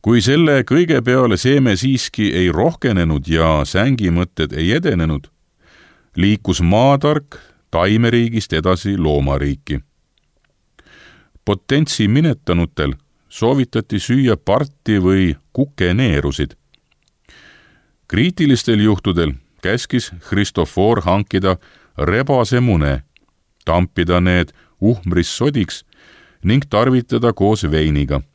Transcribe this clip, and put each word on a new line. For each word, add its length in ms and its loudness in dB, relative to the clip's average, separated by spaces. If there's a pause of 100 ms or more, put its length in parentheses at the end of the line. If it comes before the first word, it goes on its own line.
Kui 180 4
selle 460 2
kõige 340 2
peale 380 2
seeme 400 2
siiski 560 -2
ei 160 2
rohkenenud 760 0
ja 360 2
sängimõtted 880 -2
ei 240 -2
edenenud, 540 -2 (880)
liikus 400 0
maatark 800 0 (340)
taimeriigist 840 0
edasi 440 -2
loomariiki. 840 -2 (1700)
Potentsi 680 -2
minetanutel 840 -2 (320)
soovitati 680 -2
süüa 360 0
parti 640 -2
või 320 2 (240)
kukeneerusid. 1040 -2 (1500)
Kriitilistel 720 0
juhtudel 540 0 (280)
käskis 500 -4 (160)
Christofor 720 0
hankida 540 0 (420)
rebasemune, 1040 0 (640)
tampida 560 0
need 300 0 (300)
uhmris 560 0
sodiks 440 -4 (640)
ning 260 0
tarvitada 640 0
koos 380 0
veiniga. 500 0 (140)